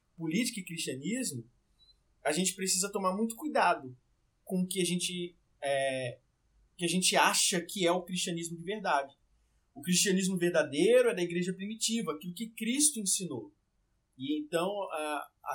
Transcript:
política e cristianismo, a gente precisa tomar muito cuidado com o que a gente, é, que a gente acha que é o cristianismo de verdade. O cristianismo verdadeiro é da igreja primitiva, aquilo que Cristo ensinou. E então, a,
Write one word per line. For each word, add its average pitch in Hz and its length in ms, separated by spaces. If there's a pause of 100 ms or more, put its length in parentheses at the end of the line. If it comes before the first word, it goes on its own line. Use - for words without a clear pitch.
(160)
política 185 440
e 180 40
cristianismo, 160 800 (800)
a 147 80
gente 180 240
precisa 190 360
tomar 190 240
muito 226 200
cuidado 175 600 (480)
com 185 180
o 185 60
que 185 140
a 175 40
gente, 175 500 (260)
é, 135 580 (580)
que 175 80
a - 20
gente 185 280
acha 175 460
que 175 240
é 170 60
o 180 120
cristianismo 170 540
de 170 60
verdade. 175 520 (580)
O - 80
cristianismo 185 560
verdadeiro 175 720
é - 60
da 180 60
igreja 175 320
primitiva, 220 600
aquilo 180 200
que 226 160
Cristo 254 500
ensinou. 170 540 (640)
E 147 220
então, 165 300 (220)
a, 151 400 (240)